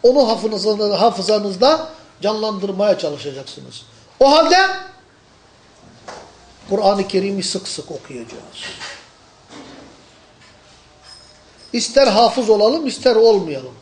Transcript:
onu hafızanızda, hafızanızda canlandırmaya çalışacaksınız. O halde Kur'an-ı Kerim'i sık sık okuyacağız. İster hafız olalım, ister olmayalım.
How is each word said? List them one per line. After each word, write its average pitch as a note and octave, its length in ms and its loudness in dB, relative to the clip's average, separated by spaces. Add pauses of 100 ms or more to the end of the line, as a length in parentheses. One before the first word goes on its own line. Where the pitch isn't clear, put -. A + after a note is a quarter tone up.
onu B3+ 240 4
hafızanızda, G#3 720 -2
hafızanızda G#3 880 0 (320)
canlandırmaya G3+ 760 -2
çalışacaksınız. C3+ 840 -12 (360)
O C4+ 120 6
halde E4 260 4 (2000)
Kur'an-ı G3 380 0
Kerim'i G3 360 -4
sık - 240 -8
sık - 240 -14
okuyacağız. - 720 -16 (3000)
İster C4 340 2
hafız A3+ 420 2
olalım, A#3 380 2
ister B3 280 0
olmayalım. E3+ 680 2